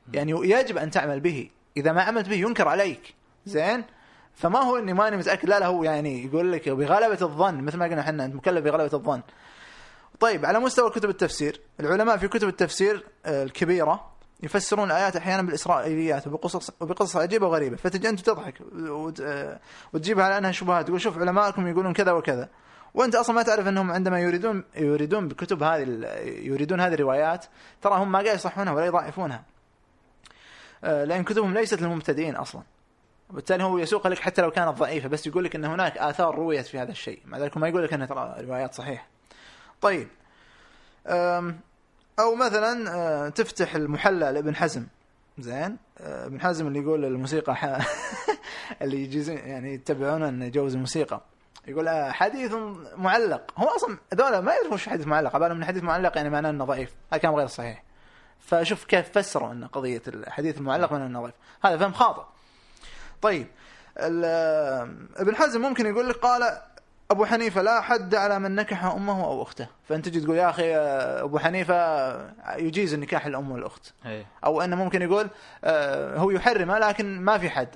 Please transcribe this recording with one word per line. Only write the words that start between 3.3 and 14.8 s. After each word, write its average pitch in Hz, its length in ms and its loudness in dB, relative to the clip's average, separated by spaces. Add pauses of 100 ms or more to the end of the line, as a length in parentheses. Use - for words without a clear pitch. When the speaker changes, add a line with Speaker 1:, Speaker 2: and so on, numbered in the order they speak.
Speaker 2:
زين؟ 202 380 0 (500)
فما 185 260 2
هو 247 180 2
إني 196 160 -2
ماني 208 240 4
متأكد، 190 320 0
لا، 202 100 6
لا، 190 60 4
هو 175 180 2
يعني 147 420 0
يقول 165 260 0
لك 151 180 -2
بغلبة 175 520 4
الظن، 160 400 0
مثل 151 160 -4
ما 175 80 0
قلنا 165 180 -2
حنا، 151 220 -2
أنت 139 100 -8
مكلف 170 280 0
بغلبة 147 300 2
الظن. 135 280 -2 (960)
طيب، 196 260 4
على 190 140 4
مستوى 247 300 4
كتب 208 200 0
التفسير، 156 520 -2 (180)
العلماء 196 380 2
في 185 100 0
كتب 214 200 0
التفسير، 190 600 0 (180)
آه، 139 180 0
الكبيرة 165 680 0 (320)
يفسرون 202 480 0